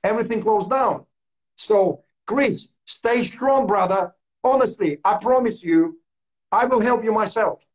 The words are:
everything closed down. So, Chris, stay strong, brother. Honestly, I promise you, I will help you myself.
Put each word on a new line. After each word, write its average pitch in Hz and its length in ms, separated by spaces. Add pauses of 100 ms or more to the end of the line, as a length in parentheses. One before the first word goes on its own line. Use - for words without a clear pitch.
everything 220 380
closed 202 300
down. 247 340 (520)
So, 196 480 (220)
Chris, 262 420 (180)
stay 233 340
strong, 269 460
brother. 185 480 (300)
Honestly, 226 600
I 190 120
promise 247 440
you, 165 380 (540)
I 233 140
will 254 120
help 233 240
you 220 100
myself. 214 640